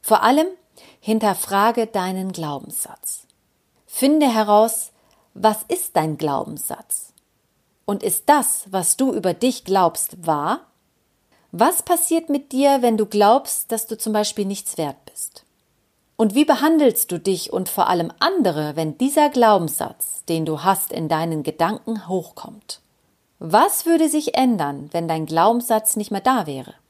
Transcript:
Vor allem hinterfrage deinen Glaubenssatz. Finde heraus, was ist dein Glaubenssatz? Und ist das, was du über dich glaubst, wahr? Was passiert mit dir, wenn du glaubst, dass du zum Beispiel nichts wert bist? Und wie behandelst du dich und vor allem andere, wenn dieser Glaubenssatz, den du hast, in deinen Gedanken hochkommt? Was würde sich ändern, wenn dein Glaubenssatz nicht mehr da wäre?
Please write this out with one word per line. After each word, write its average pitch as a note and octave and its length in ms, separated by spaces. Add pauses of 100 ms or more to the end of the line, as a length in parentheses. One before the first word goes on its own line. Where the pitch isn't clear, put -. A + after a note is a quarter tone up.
Vor - 220
allem D4 240 (500)
hinterfrage G#3+ 880
deinen F#3+ 460
Glaubenssatz. - 880 (640)
Finde D4 400
heraus, A3 640 (440)
was G#3+ 240 (100)
ist - 260
dein D#3 240
Glaubenssatz? - 920 (720)
Und G3+ 180
ist - 240
das, - 440
was F#3 260
du C4 160
über F3+ 200
dich B3 320
glaubst, F3+ 600
wahr? D#3+ 360 (880)
Was A#3+ 300
passiert E4 480
mit C#4+ 200
dir, C4+ 320
wenn A#3 140
du G#3 100
glaubst, G#3 640
dass A3+ 160
du A3 100
zum A3 160
Beispiel G#3+ 320
nichts G3 320
wert C#3+ 280
bist? - 400 (720)
Und G#3+ 180
wie D4 100
behandelst D4 680
du F3 80
dich F3+ 340
und F#3 160
vor - 200
allem E3+ 320
andere, E3 560
wenn D#3 220
dieser C#4 320
Glaubenssatz, G#3+ 1000
den E3 160
du D3+ 180
hast, F#3+ 300
in E3 160
deinen D#3+ 340
Gedanken F3+ 680
hochkommt? - 720 (600)
Was G#3 440
würde D#4+ 240
sich D4+ 280
ändern, D3+ 560
wenn E3+ 160
dein D#3+ 180
Glaubenssatz A3 680
nicht G#3 160
mehr G3 80
da A#3+ 260
wäre? C3+ 260 (180)